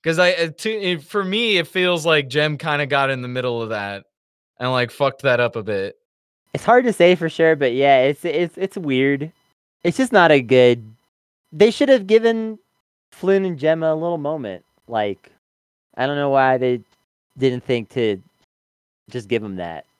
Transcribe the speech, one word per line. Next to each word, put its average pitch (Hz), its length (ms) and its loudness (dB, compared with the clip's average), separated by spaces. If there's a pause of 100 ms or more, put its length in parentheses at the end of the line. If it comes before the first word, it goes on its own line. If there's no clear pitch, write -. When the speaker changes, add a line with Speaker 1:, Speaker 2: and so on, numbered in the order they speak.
Speaker 1:
'Cause 165 160 -2
I, 180 140 4
uh, 170 160 -2 (120)
to, 220 120 -4
it, 180 320 -4
for 202 220 -6
me, 208 320 -2
it 160 100 -2
feels 180 380 -2
like 151 240 2
Jem 151 280 -2
kinda 147 280 -4
got 139 240 0
in 131 120 -6
the 123 60 -10
middle 123 340 -6
of 113 60 -8
that 101 380 -8 (560)
and, 127 100 -2
like, 123 200 -2
fucked 139 320 -2
that 123 180 2
up 120 160 -2
a 110 60 -8
bit. 98 340 -6 (560)
Speaker 2:
It's - 100 -6
hard 247 220 4
to 220 80 0
say 180 220 6
for 165 120 -6
sure, 160 300 2
but 131 160 0
yeah, 135 300 4
it's, 143 200 -2
it's, 165 340 -4
it's 190 200 -8
weird. 139 520 -2 (540)
It's 175 140 -2
just 262 160 -2
not 170 180 6
a 143 80 6
good, 123 420 4 (680)
they 208 200 2
should 277 160 0
have 254 180 4
given 220 540 0 (540)
Flynn 190 320 0
and 175 120 -6
Jemma 160 340 0
a 156 40 0
little 170 220 -4
moment. 139 480 -8 (240)
Like, 104 420 -4 (640)
I 127 100 -2
don't 143 120 -4
know 143 120 -2
why 131 280 2
they 123 240 -2 (560)
didn't 127 260 -2
think 117 280 -4
to 107 300 -2 (880)
just 107 200 -12
give 113 120 0
'em 101 140 -10
that. 85 300 -10 (140)